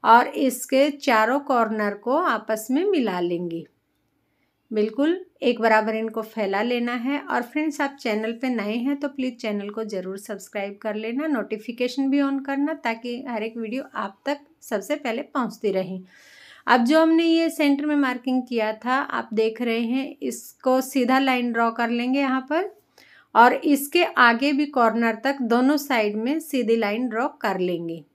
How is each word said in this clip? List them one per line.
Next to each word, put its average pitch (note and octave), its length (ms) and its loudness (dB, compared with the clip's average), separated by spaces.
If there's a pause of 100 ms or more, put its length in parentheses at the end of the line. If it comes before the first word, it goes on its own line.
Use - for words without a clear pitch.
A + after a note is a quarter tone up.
और A#3 240 8
इसके C4+ 640 2
चारों A#3+ 480 2
कॉर्नर A3 540 0
को A#3+ 220 -2
आपस A3 540 -2
में D4 140 2
मिला B3+ 360 0
लेंगे। E3+ 440 -4 (1040)
बिल्कुल A#3+ 480 0 (240)
एक A#3+ 180 0
बराबर A3 340 4
इनको A3 300 -4
फैला G3+ 380 -4
लेना A#3+ 320 -2
है। B3+ 260 -4
और A#3+ 220 -4
फ्रेंड्स, D4+ 380 -4
आप C#4 200 -4
चैनल A3 320 -2
पे A#3 180 -6
नए G#3+ 260 -2
हैं C4 200 -2
तो C#4+ 120 -6
प्लीज़ B3+ 260 -6
चैनल G#3 360 -6
को A3 140 -8
ज़रूर F#3+ 340 -8
सब्सक्राइब G3+ 640 -10
कर G#3+ 120 -4
लेना, A#3 320 -4
नोटिफिकेशन B3 840 -4
भी C#4+ 100 2
on C#4 260 0
करना, C#4 300 -2
ताकि A#3+ 520 -6
हर A3+ 140 -4
एक A3+ 140 -8
वीडियो A#3 280 -6 (120)
आप G3 300 -8
तक C#4+ 200 -6 (160)
सबसे G#3+ 340 -4
पहले C4+ 280 -4
पहुंचती A3+ 480 -4
रहे। F#3 280 -4 (680)
अब A#3+ 180 6
जो D#4 180 6
हमने E4 220 4
ये E4 260 4
सेंटर C#4+ 360 0
में D4+ 120 0
मार्किंग B3+ 440 0
किया A3 320 -2
था, A#3 200 -4
आप A#3 400 -4
देख A3 280 0
रहे A#3 200 0
हैं, C4 400 -4
इसको B3+ 600 -2
सीधा C4 360 2
लाइन B3 340 0
ड्रॉ A#3 200 2
कर A#3 180 -2
लेंगे B3 300 0
यहाँ C4 300 -2
पर F4+ 260 -2 (580)
और A#3+ 200 8
इसके C#4+ 500 2
आगे B3 480 4
भी C#4+ 140 2
कॉर्नर A#3 480 2 (100)
तक C#4 180 -2
दोनों B3 340 2
साइड A#3 400 0
में B3 240 -2
सीधी A#3 360 0
लाइन A3+ 320 0
ड्रॉ A3+ 180 -2 (140)
कर F#3+ 180 -2
लेंगे। E3+ 440 -4 (120)